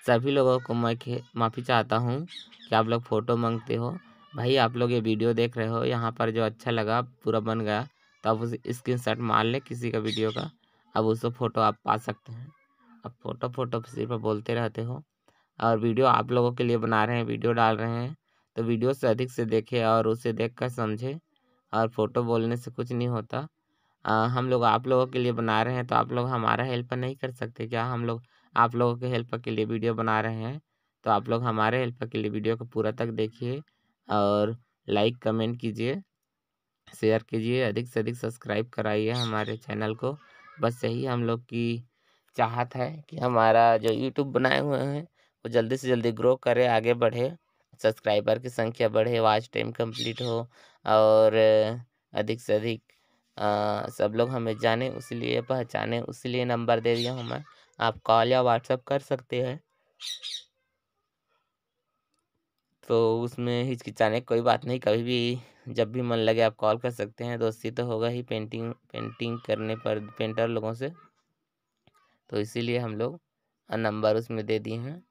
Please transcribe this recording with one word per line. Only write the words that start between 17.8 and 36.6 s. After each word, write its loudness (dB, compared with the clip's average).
हैं, -6
तो -2
वीडियो 2
से 0
अधिक 0
से -2
देखें 0
और 4
उसे 0
देखकर -4
समझें। -4
और 2
फ़ोटो 0
बोलने 0
से -12
कुछ -8
नहीं -2
होता। -6
आ, 2
हम 0
लोग 2
आप 2
लोगों 4
के -4
लिए 2
बना 2
रहे 0
हैं, -4
तो 0
आप 4
लोग -2
हमारा 0
हेल्प -4
नहीं -4
कर -8
सकते -8
क्या? -2
हम -4
लोग -4
आप 4
लोगों 2
के -6
हेल्प -4
के -6
लिए 0
वीडियो -2
बना 0
रहे -2
हैं, -8
तो 2
आप 2
लोग 0
हमारे 2
हेल्प -4
के -6
लिए -2
वीडियो -2
को -10
पूरा -2
तक -4
देखिए -6
और 2
लाइक, 2
कमेंट -2
कीजिए, -6